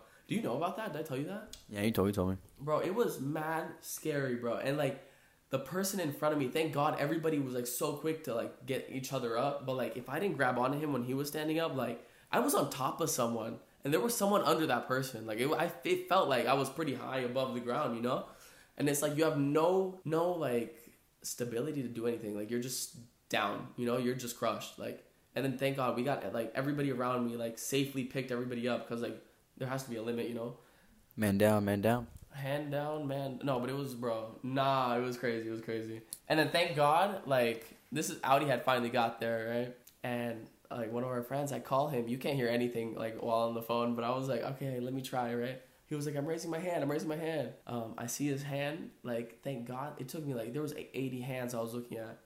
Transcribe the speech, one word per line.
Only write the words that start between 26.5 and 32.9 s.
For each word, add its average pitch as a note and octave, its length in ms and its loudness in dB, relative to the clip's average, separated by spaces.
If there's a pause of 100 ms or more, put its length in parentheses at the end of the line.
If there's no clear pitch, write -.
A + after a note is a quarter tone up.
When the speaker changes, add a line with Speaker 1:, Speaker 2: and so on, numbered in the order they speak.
Speaker 1:
everybody C#3+ 360 0
around B2 360 0
me, A#2 100 -2
like, A#2 220 -4
safely C3+ 460 0
picked B2+ 260 -4
everybody B2 360 -2
up, A#2 220 -2
'cause, A#2 140 -4
like, A2+ 200 -6 (360)
there C3 100 -4
has C3+ 160 -4
to B2+ 60 -10
be A#2 60 -4
a A2 60 -4
limit, A#2 260 -2
you A#2+ 60 -4
know? A#2 220 -6 (600)
Speaker 2:
Man G2+ 200 4
down, G#2 300 6
man G2+ 160 2
down. A#2 240 4 (260)
Speaker 1:
Hand C#3+ 400 -4
down, D3 340 -4